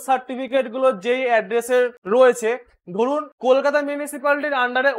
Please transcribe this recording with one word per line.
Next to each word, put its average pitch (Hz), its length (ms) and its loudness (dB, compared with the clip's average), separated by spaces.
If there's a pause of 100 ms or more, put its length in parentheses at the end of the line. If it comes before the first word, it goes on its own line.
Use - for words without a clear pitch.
সার্টিফিকেটগুলো 254 800 0 (160)
যেই 254 260 0
অ্যাড্রেসে 233 480 0 (360)
রয়েছে, 240 360 4 (460)
ধরুন 269 260 -2 (240)
কলকাতা 269 320 2 (100)
মিউনিসিপ্যালিটির 285 760 -4
under-এ 254 340 0